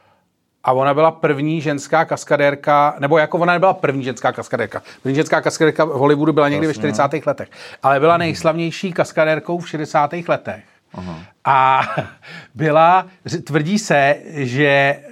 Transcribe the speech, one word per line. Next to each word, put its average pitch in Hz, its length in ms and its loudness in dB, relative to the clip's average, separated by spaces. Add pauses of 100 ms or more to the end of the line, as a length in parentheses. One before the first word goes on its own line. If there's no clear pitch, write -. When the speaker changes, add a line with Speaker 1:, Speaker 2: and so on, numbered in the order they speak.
(640)
Speaker 1:
A 131 100 2
ona 135 200 2
byla 156 180 2
první 156 500 -2
ženská 151 440 -2
kaskadérka, 143 960 0
nebo 143 180 2
jako 156 200 0
ona 175 160 2
nebyla 180 200 2
první 139 300 -2
ženská 127 280 -4
kaskadérka. 117 500 -6 (220)
První 131 120 -2
ženská 156 260 0
kaskadérka 156 440 0
v 160 40 -2
Hollywoodu 147 440 2
byla 143 160 2
někdy 147 180 -2
ve - 20 0
Speaker 2:
Jasně. 143 120 -6
Speaker 1:
čtyřicátých 143 460 -2
letech. 127 220 -4 (340)
Ale 139 160 4
byla 160 140 4
Speaker 2:
Mhm. 170 60 2
Speaker 1:
nejslavnější 165 760 -2
kaskadérkou 156 680 -2
v 170 100 -14
šedesátých 156 600 -4
letech. 113 340 -4 (300)
Speaker 2:
Aha. 90 260 -12 (260)
Speaker 1:
A 131 360 4 (380)
<laughs> - 360 -20
byla, 165 500 4 (200)
ř-, 156 180 -8
tvrdí 160 360 -2
se, 143 360 2 (180)
že, 139 680 0 (120)